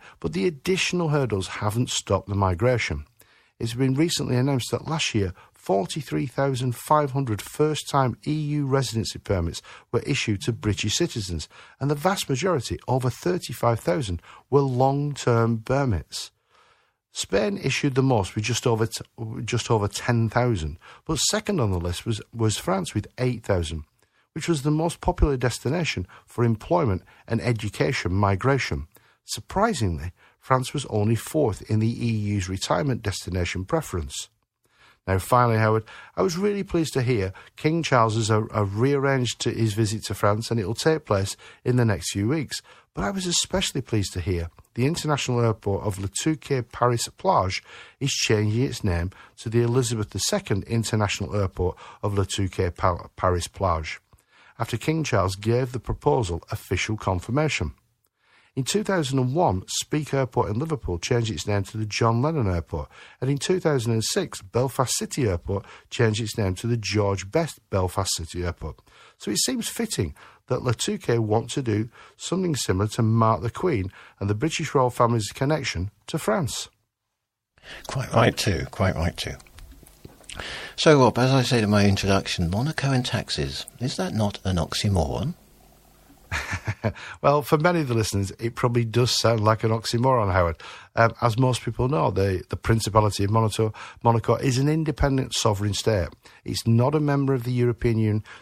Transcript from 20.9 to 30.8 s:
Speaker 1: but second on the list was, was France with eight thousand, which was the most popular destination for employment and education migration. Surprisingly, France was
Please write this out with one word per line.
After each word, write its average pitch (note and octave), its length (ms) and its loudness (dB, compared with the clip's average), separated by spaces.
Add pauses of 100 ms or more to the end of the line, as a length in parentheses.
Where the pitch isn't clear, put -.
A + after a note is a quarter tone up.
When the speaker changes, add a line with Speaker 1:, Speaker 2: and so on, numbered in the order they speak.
Speaker 1:
but D#3 140 -4
second G#3 420 0
on G#2+ 100 2
the F2+ 80 0
list F2 260 -4
was, A2+ 160 -4 (140)
was A2 220 0
France F3+ 380 -2
with G#2+ 120 -4 (120)
eight B2+ 260 -2
thousand, E2 400 -2 (500)
which E3 140 -8
was D3+ 140 0
the D3 100 0
most D#3+ 280 -2
popular D3 360 2
destination B2+ 680 -2 (200)
for - 160 -4
employment A#2 600 2 (260)
and A2+ 120 0
education A2+ 720 -2
migration. G2 760 2 (360)
Surprisingly, A2 880 -2 (300)
France B2+ 320 0
was - 140 -4